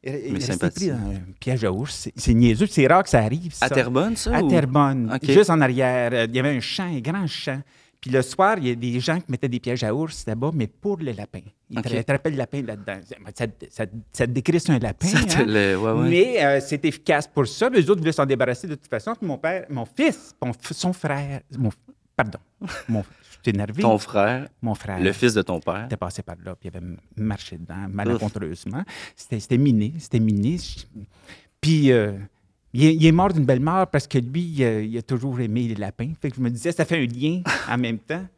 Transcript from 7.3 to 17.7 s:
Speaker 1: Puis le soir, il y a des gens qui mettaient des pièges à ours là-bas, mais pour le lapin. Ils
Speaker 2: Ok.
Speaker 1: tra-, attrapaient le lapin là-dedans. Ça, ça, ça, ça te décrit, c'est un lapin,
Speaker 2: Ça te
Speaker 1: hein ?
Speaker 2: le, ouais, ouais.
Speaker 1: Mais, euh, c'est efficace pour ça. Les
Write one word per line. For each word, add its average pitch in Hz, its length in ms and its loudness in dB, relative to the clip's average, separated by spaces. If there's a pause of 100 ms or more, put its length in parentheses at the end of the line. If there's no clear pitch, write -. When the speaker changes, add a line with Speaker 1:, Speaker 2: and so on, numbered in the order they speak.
Speaker 1:
Puis 127 120 -10
le 127 100 4
soir, 190 360 2
il 131 100 -2
y - 20 0
a 120 60 -2
des 123 240 -4
gens 160 180 0
qui 175 140 -8
mettaient 127 160 -4
des 120 100 -4
pièges 123 240 -4
à 107 100 0
ours 156 360 -6
là-bas, 117 260 -2
mais 117 140 0
pour 196 300 -6
le 151 120 -6
lapin. 101 300 -12 (300)
Ils 120 100 -6
Speaker 2:
Ok. 120 60 -6
Speaker 1:
tra-, 113 120 -2
attrapaient 139 320 -2
le 143 60 -6
lapin 135 260 -6
là-dedans. 104 420 -10
Ça, - 120 -18 (180)
ça, 117 120 -4 (220)
ça, - 160 -6 (280)
ça 127 160 0
te - 40 -4
décrit, 156 280 2
c'est - 120 0
un 127 60 4
lapin, 110 300 -2
Speaker 2:
Ça 240 160 4
te 160 160 2
Speaker 1:
hein ? 123 40 6
Speaker 2:
le, 104 320 4
ouais, 110 160 0
ouais. 156 160 2
Speaker 1:
Mais, 185 360 4
euh, 139 200 4
c'est 143 200 -4
efficace 147 420 2
pour 135 220 0
ça. - 200 0
Les 190 220 4